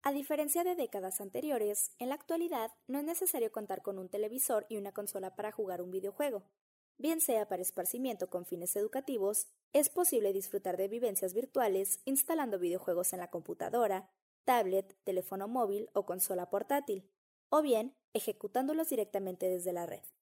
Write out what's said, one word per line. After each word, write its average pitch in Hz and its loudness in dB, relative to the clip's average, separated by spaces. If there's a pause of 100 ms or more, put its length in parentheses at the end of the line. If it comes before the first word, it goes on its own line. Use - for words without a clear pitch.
A 277 2
diferencia 294 0
de 359 2
décadas 202 -4
anteriores, 214 -2
en 247 -4
la 285 -2
actualidad 330 -2 (160)
no 262 -4
es 294 -2
necesario 311 0
contar 202 -6
con 196 -6
un 185 -10
televisor 214 -2
y 220 -6
una 196 -8
consola 190 -8
para 208 -6
jugar 185 -4
un 180 -8
videojuego. 202 -4 (480)
Bien 320 0
sea 220 2
para 180 -2
esparcimiento 214 -4
con 180 -6
fines 170 -4
educativos, 220 0 (260)
es 294 6
posible 233 2
disfrutar 190 -2
de 196 0
vivencias 202 4
virtuales 208 2
instalando 269 2
videojuegos 175 0
en 180 -4
la 175 -6
computadora, 190 0 (360)
tablet, 190 4
teléfono 190 -2
móvil 220 0
o 196 2
consola 180 -2
portátil, 202 -2 (380)
o 311 6
bien 247 2 (160)
ejecutándolos 262 0
directamente 196 0
desde 180 0
la 175 -2
red. - -10 (180)